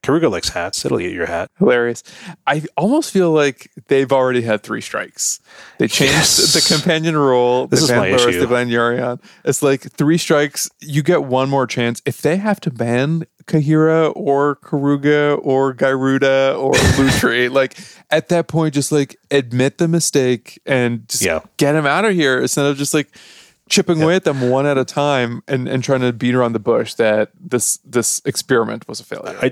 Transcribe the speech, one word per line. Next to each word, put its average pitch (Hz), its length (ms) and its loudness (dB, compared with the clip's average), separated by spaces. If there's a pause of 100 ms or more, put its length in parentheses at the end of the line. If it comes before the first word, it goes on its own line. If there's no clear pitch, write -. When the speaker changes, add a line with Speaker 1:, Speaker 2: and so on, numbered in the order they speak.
Speaker 1:
Karuga 156 280 2
likes 90 200 -4
hats. 90 340 -6
It'll 123 160 -2
eat 90 120 -6
your 87 140 -6
hat. 120 320 -6
Speaker 2:
Hilarious. 120 440 0 (440)
I 151 160 -2 (140)
almost 254 360 0
feel 180 200 2
like 147 380 0 (180)
they've 135 240 2
already 127 300 2
had 110 200 -2
three 113 180 -8
strikes. - 600 -8 (380)
They 139 100 0
changed 135 260 2
Speaker 1:
Yes. - 400 2
Speaker 2:
the - 200 2
companion 160 420 0
role. 127 500 2
Speaker 1:
This 123 140 0
Speaker 2:
They 160 60 2
Speaker 1:
is 131 40 0
my 113 200 2
Speaker 2:
banned 123 100 2
Loras 120 80 2
Speaker 1:
issue. 90 120 0
Speaker 2:
the - 60 2
Glenurion. 123 720 -2 (240)
It's - 180 -2
like 139 200 0 (100)
three 147 240 2
strikes. 147 540 -2 (100)
You 147 220 -2
get 160 220 2
one 131 260 0
more 139 160 2
chance. 117 400 -2
If - 160 -8
they 151 140 0
have 202 240 -2
to 165 100 -4
ban 127 540 -2 (220)
Kahira 156 680 2
or 143 420 0
Karuga 143 840 0
or 135 320 0
Garuda 135 800 2
or 135 160 0
Speaker 1:
<laughs> - 240 4
Speaker 2:
Lutri, 127 540 2
like, 135 260 0 (340)
at 156 180 0
that 170 180 0
point, 156 280 -2
just, 143 180 -2
like, 143 240 0 (140)
admit 127 480 0
the 170 100 2
mistake 135 760 0
and 120 440 -2
just - 160 -4
Speaker 1:
Yeah. 82 160 -2 (160)
Speaker 2:
get 143 180 2
him 156 120 0
out 160 180 2
of 220 100 2
here 139 260 2
instead 135 260 -2
of 143 100 0
just, 139 180 -4
like, 147 140 0 (640)
chipping 175 280 2
Speaker 1:
Yeah. 156 60 2
Speaker 2:
away 165 120 4
at 185 80 -2
them 135 260 0
one 135 160 2
at 143 120 0
a 131 60 0
time 127 640 -2
and, 127 200 -4
and 131 160 -2
trying 131 160 0
to 123 120 0
beat 123 220 -2
around 120 200 2
the 110 40 -2
bush 113 360 -2
that 107 440 0
this, - 460 -4
this - 400 -4
experiment 117 640 -4
was 110 120 -12
a - 40 -20
failure. - 380 -12
Speaker 1:
I, 127 80 0